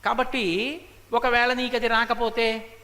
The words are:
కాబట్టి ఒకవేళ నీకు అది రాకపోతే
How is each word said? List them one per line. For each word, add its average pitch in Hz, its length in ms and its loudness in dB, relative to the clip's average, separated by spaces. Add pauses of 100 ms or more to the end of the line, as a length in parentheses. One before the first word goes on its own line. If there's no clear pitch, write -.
కాబట్టి 240 760 -2 (320)
ఒకవేళ 240 400 2
నీకు 247 240 -2
అది 233 120 0
రాకపోతే 226 800 0 (160)